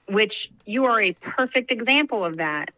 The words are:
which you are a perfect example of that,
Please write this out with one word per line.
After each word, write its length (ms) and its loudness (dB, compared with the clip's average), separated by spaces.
which 420 0
you 200 0
are 140 4
a 120 0
perfect 580 -2
example 540 0
of 140 -2
that, 400 -4